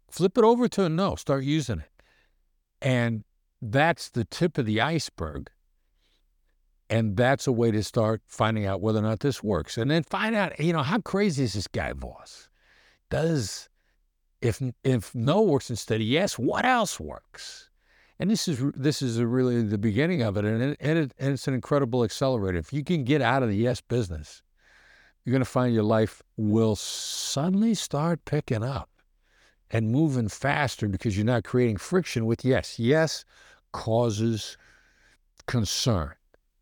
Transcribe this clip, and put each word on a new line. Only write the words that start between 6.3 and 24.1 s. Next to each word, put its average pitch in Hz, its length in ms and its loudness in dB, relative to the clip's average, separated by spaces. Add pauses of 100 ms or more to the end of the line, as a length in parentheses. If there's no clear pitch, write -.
And 107 280 2
that's 127 280 2
a 135 60 2
way 117 200 4
to 107 120 0
start 110 420 0
finding 110 400 0
out 95 140 0
whether 110 200 2
or - 20 2
not 110 180 0
this 139 240 -2
works. 98 340 -2
And 120 140 0
then 165 120 2
find 214 300 -2
out, 196 280 -2
you 165 100 2
know, 160 100 0
how 175 180 0
crazy 180 440 0
is 101 100 -2
this 101 140 -4
guy, 71 240 -4
Voss? - 580 -14 (600)
Does, 143 580 -2 (720)
if, 120 220 0 (240)
if 127 280 0
no 139 280 2
works 156 280 2
instead 110 300 -2
of 110 80 0
yes, 151 320 0
what - 240 0
else 240 380 0
works? - 680 -16 (480)
And 180 120 0
this - 180 0
is, 131 160 -2 (120)
this 139 260 0
is 117 160 -2
a 120 100 2
really 123 340 2
the 104 160 0
beginning 127 440 0
of 101 160 0
it, 104 80 0
and 113 180 0
it, 143 160 -4
and 156 180 0
it, 147 220 -2
and 139 140 0
it's 127 140 -4
an 135 60 -2
incredible 127 520 0
accelerator. 104 520 0
If 80 140 -6
you 143 120 -4
can 160 200 0
get 139 180 2
out 127 220 2
of 117 60 0
the 101 80 0
yes 120 240 0
business, 87 600 -4 (840)